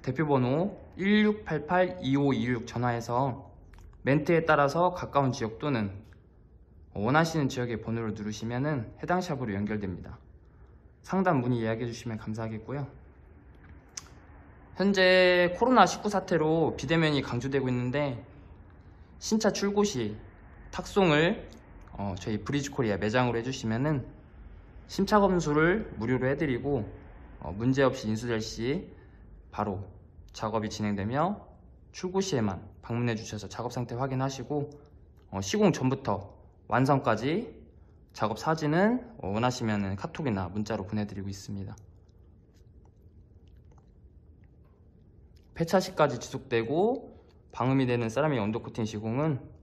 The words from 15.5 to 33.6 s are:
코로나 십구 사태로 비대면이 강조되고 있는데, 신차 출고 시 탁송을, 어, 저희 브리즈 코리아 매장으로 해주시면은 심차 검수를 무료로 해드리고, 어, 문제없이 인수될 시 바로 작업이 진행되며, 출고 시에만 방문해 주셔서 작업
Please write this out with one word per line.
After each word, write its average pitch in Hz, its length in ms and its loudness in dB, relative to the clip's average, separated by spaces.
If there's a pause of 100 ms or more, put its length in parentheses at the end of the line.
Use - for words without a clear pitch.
코로나 233 280 8
십구 - 240 -4
사태로 160 680 2
비대면이 151 460 2
강조되고 127 480 -2
있는데, 123 520 -2 (960)
신차 214 320 0
출고 202 340 0
시 113 300 -4 (580)
탁송을, 170 760 2 (440)
어, 101 260 -6
저희 110 180 -4
브리즈 135 340 -4
코리아 107 280 0
매장으로 117 400 0
해주시면은 127 840 -2 (680)
심차 202 320 2
검수를 175 760 4
무료로 123 300 0
해드리고, 131 600 -2 (540)
어, 76 120 -10
문제없이 127 560 2
인수될 110 340 -2
시 131 500 -4 (580)
바로 101 380 -6 (460)
작업이 107 340 -4
진행되며, 107 800 -2 (460)
출고 185 280 -4
시에만 110 480 -2 (140)
방문해 117 320 -2
주셔서 104 340 -8
작업 120 240 -8